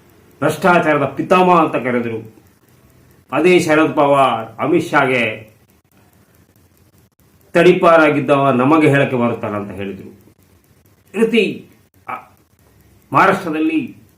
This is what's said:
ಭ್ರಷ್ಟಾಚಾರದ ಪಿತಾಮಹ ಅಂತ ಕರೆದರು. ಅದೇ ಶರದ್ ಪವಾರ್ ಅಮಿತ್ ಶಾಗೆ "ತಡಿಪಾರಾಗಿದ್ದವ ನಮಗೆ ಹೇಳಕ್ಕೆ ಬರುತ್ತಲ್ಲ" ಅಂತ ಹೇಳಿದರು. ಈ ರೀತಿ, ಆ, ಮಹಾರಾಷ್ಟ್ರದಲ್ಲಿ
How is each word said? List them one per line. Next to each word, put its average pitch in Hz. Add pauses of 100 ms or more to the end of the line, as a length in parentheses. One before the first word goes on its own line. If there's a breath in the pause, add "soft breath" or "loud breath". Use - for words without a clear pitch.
(400)
ಭ್ರಷ್ಟಾಚಾರದ 156
ಪಿತಾಮಹ 180
ಅಂತ 151
ಕರೆದರು. 117 (1000)
ಅದೇ 170
ಶರದ್ 156
ಪವಾರ್ 135
ಅಮಿತ್ 156
ಶಾಗೆ 127 (2000)
"ತಡಿಪಾರಾಗಿದ್ದವ 156
ನಮಗೆ 143
ಹೇಳಕ್ಕೆ 135
ಬರುತ್ತಲ್ಲ" 110
ಅಂತ 101
ಹೇಳಿದರು. 98 (880)
ಈ -
ರೀತಿ, 214 (420)
ಆ, 127 (1000)
ಮಹಾರಾಷ್ಟ್ರದಲ್ಲಿ 160 (220)